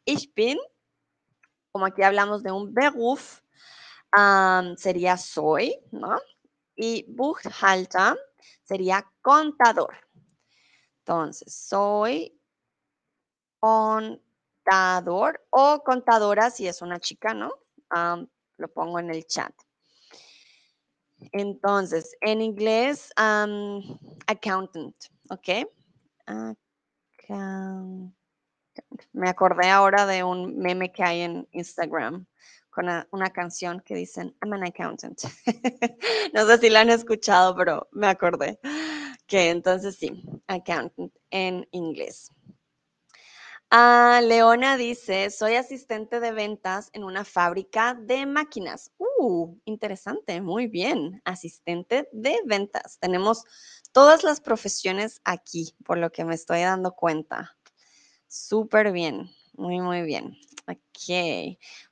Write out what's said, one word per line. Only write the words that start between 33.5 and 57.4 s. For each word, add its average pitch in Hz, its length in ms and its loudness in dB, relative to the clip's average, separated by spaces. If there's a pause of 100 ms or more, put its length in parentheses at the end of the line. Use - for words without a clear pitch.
que - 140 -14
dicen, 180 480 -10
"I'm 208 120 -6
an 190 100 -6
accountant". - 560 -10 (260)
<laughs> 294 880 -4
No 214 120 4
sé 226 120 8
si 233 120 6
la 214 100 8
han 226 100 6
escuchado, 214 640 4
pero 175 360 -2
me 208 160 -2
acordé. 180 500 -2 (680)
Que 180 240 2
entonces 185 460 -2
sí, - 280 -10 (240)
accountant 175 640 -8 (180)
en 185 420 -6
inglés. - 580 -10 (1400)
Ah, 240 520 10
Leona 233 540 6
dice, 226 540 -4
"Soy 214 240 -2
asistente 240 640 -6
de 233 120 -4
ventas 208 600 -8
en 208 120 -12
una 190 200 -8
fábrica 190 720 -2
de 247 320 -4
máquinas". 285 720 -6
Uh, 220 560 -2 (100)
interesante, 214 800 -8
muy 202 240 -4
bien, 196 580 -4
asistente 175 880 -6
de 254 320 -2
ventas. 202 560 -4
Tenemos 185 440 0 (480)
todas 302 320 10
las 302 160 0
profesiones 208 840 -6
aquí, 170 500 -6 (100)
por 175 140 -2
lo 170 140 -4
que 165 120 -8
me 165 100 -4
estoy 170 260 -4
dando 185 320 -2
cuenta. 160 640 -6 (720)